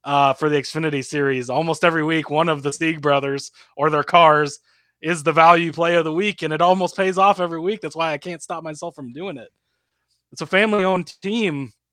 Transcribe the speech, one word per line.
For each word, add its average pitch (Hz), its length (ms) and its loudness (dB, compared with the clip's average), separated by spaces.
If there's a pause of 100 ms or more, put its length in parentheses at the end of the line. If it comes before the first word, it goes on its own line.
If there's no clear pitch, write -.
uh, 139 280 2
for 151 160 -2
the 147 80 2
Xfinity 143 480 -4
series, 135 460 -2
almost 156 340 0
every 165 180 2
week, 156 280 -2
one 156 180 2
of 147 140 -2
the 139 100 -4
Sieg 160 300 -4
brothers 139 500 -2 (240)
or 151 140 0
their 147 120 0
cars 151 580 4 (420)
is 160 200 -4
the 160 100 2
value 165 400 6
play 170 240 0
of 170 80 2
the 156 80 -2
week, 190 300 -4
and 156 100 -4
it 156 80 -4
almost 180 360 2
pays 190 220 -2
off 190 220 4
every 165 200 -4
week. 208 200 -4
That's 151 160 -10
why 160 160 -2
I 147 60 -6
can't 175 240 -12
stop 165 200 -10
myself 160 320 -12
from 127 180 -14
doing 165 240 -10
it. 110 120 -18 (840)
It's - 100 -12
a 156 40 -8
family-owned 190 760 0
team 185 500 -4 (200)